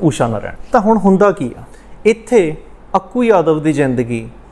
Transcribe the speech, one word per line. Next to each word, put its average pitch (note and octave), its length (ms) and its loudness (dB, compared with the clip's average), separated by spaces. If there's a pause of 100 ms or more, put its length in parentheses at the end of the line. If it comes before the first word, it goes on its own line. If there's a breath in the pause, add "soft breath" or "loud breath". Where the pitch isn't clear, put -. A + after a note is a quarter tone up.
ਊਸ਼ਾ C#3 240 0
ਨਾਰਾਇਣ। G2+ 280 -6 (160)
ਤਾਂ A#3 100 2
ਹੁਣ A3 160 2
ਹੁੰਦਾ F#3+ 340 2
ਕੀ C3 280 -6
ਆ? - 20 -18 (440 soft breath)
ਇੱਥੇ G#3+ 500 0 (400)
ਅੱਕੂ G#3+ 280 -4
ਯਾਦਵ D#3+ 400 2
ਦੀ D#3 100 0
ਜ਼ਿੰਦਗੀ A#2+ 560 -4 (220)